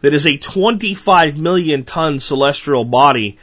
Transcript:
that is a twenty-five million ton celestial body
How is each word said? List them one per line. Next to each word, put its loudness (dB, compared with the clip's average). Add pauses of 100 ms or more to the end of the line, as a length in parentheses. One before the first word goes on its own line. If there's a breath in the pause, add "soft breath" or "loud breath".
that 4
is 0
a 2
twenty-five 0
million -2
ton -4
celestial -2
body 2